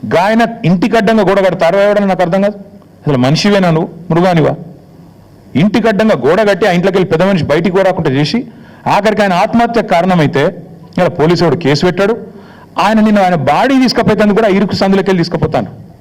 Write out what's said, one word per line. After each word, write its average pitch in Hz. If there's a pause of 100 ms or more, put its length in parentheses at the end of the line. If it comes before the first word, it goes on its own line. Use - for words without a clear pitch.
(140)
గాయన 214 (180)
ఇంటికి 185
అడ్డంగా 220
గోడ 196
కడతారు 175
ఎవడన్నా, 202
నాకు 185
అర్థం 185
కాదు. 202 (440)
అసలు 147
మనిషివేనా 175
నువ్వు, 160 (220)
మృగానివా? 165 (1080)
ఇంటికి 208
అడ్డంగా 214 (100)
గోడ 170
కట్టి 196
ఆ 196
ఇంట్లోకి 180
వెళ్ళి 190
పెద్ద 165
మనిషి 185
బయటికి 165
కూడా 185
రాకుండా 185
చేసి, 147 (560)
ఆఖరికి 208
ఆయన 196
ఆత్మహత్య 233
కారణమైతే 170 (540)
ఇలా 180
పోలీసు 165
వాడు 143
కేసు 147
పెట్టాడు. 196 (680)
ఆయన 214
నిన్ను, 214
ఆయన 180
బాడీ 165
తీసుకుపోయేందుకు 214
కూడా 220
ఇరుకు 196
సందులోకి 196
వెళ్ళి 185
తీసుకుపోతాను. 143 (300)